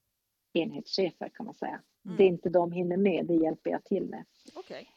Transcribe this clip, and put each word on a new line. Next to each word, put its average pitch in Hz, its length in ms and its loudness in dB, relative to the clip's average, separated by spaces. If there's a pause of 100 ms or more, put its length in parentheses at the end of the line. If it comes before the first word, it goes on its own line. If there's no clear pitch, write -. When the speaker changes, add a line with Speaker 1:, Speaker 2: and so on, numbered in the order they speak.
(520)
Speaker 1:
enhetschefer, 160 760 -4
kan - 180 -14
man - 80 -14
säga. - 260 -8 (240)
Speaker 2:
Mm. 185 120 -8
Speaker 1:
Det 196 80 8
inte 180 260 2
de 170 220 2
hinner 175 240 -2
med, 180 300 2
det 170 80 2
hjälper 160 360 0
jag 170 140 -4
till 190 220 -2
med. 170 180 -12 (320)
Speaker 2:
Okej. 180 400 -16